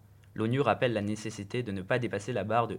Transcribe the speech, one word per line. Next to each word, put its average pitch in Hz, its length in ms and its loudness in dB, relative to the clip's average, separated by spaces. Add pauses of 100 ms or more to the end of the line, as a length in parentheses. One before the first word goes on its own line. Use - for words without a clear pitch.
(360)
l'onu 117 260 2
rappelle 120 320 4
la 104 80 0
nécessité 107 600 -4
de 101 80 -6
ne 98 100 -4
pas 123 160 0
dépasser 101 340 -2
la 107 120 -2
barre 110 240 2
de 95 120 -4